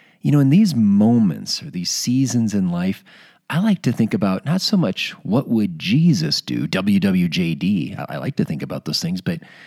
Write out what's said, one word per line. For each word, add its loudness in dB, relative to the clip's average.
You 2
know, 6
in 4
these 4
moments 2
or -14
these -6
seasons 0
in 0
life, -4
I -2
like 0
to 0
think 0
about -2
not 0
so 0
much -2
what -2
would -2
Jesus 2
do, -4
W 0
W 2
J -2
D. -2
I, -10
I -8
like -6
to 0
think -6
about -10
those -4
things, -4
but, -4